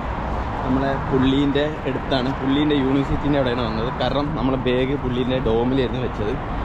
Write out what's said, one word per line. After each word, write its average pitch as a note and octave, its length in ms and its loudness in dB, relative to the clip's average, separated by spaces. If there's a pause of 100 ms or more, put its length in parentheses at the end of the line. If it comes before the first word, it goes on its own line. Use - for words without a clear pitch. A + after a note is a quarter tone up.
(640)
നമ്മളെ C3+ 280 0 (180)
പുള്ളീൻ്റെ C#3 560 4 (220)
അടുത്താണ്, B2+ 400 0 (120)
പുള്ളീൻ്റെ D3 400 2
യൂണിവേഴ്സിറ്റീൻ്റെ C#3 600 2
അവിടെയാണ് B2 280 0
വന്നത്. A2 220 -2 (120)
കാരണം C3 240 0 (120)
നമ്മളെ C3 200 0 (100)
ബാഗ് B2+ 260 2 (100)
പുള്ളീൻ്റെ B2+ 340 0 (100)
ഡോമിലായിരുന്നു B2 580 2
വെച്ചത്. G#2 260 -4 (320)